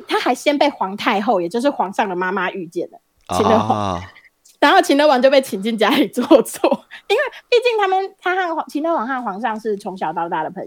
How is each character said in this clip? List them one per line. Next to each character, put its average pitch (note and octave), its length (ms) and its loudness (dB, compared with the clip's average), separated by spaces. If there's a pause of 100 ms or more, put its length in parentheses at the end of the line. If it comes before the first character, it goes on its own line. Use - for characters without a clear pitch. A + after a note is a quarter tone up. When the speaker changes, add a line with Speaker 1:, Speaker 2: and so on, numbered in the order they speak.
Speaker 1:
他 G4+ 140 -2
还 D4 120 -2
先 C#4+ 240 0
被 D4 140 2
皇 G3 260 -6
太 G#3+ 240 0
后， G3+ 200 2
也 E3+ 80 -2
就 A#3 120 -4
是 C4+ 80 2
皇 G3+ 240 -2
上 G#3+ 160 0
的 F#3 60 -4
妈 F#3 160 -2
妈 F#3 220 -2
遇 F#3+ 120 -8
见 E3+ 280 -8
了， - 80 -20 (360)
秦 F2+ 80 2
乐 G2 60 4
王。 G#2+ 180 4
Speaker 2:
啊。 G2+ 320 -2 (600)
Speaker 1:
然 D4 100 6
后 F#4 120 8
秦 D#4 120 2
乐 D4 140 2
王 B3+ 140 4
就 C4+ 80 6
被 C#4 100 6
请 G#3+ 220 -6
进 A3+ 160 -2
家 G#3 100 2
里 C4+ 200 2
坐 B3 140 -4
坐， - 480 4 (380)
因 G4+ 80 2
为 D5 60 0 (260)
毕 B4 160 4
竟 A#4 140 0
他 G4+ 100 2
们， F#4+ 320 -2
他 F#4 160 -2
和 F4 180 -2
皇-， - 140 -4
秦 D4 140 -6
乐 E4 120 0
王 A#3+ 140 -2
和 C4 140 -4
皇 G3+ 180 -6
上 A3 180 -4
是 A3 160 -4
从 G3 220 -10
小 F3 160 -4
到 E3+ 160 -4
大 E3 140 -4
的 D3+ 80 -6
朋 F3+ 160 -12